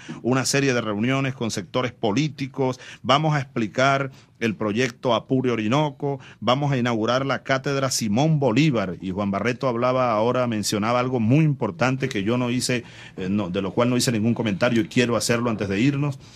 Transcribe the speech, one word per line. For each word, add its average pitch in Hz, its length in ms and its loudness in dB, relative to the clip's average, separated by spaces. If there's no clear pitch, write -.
una 127 220 2
serie 139 280 2
de 123 80 2
reuniones 127 540 0
con 117 160 -4
sectores 107 400 -4
políticos. 131 880 -2
Vamos 151 320 4
a 147 60 0
explicar 131 720 0
el 113 160 0
proyecto 113 600 -2
Apure 127 360 0
Orinoco, 135 680 -2
vamos 139 320 0
a 139 80 0
inaugurar 120 480 0
la 127 160 -2
cátedra 135 480 -2
Simón 131 480 2
Bolívar, 117 640 2
y 92 100 -6
Juan 98 220 -2
Barreto 117 340 -2
hablaba 127 460 0
ahora, 123 340 2
mencionaba 110 540 0
algo 127 180 0
muy 127 260 4
importante 131 640 0
que 107 140 -4
yo 113 160 0
no 123 120 -2
hice, 123 340 -2
eh, 92 120 -6
no, 98 220 -2
de 95 120 -2
lo 95 100 -4
cual 120 180 2
no 127 60 2
hice 120 160 0
ningún 113 220 2
comentario 117 480 0
y 92 60 -4
quiero 120 280 2
hacerlo 117 340 0
antes 104 180 -4
de 98 120 0
irnos. 139 400 0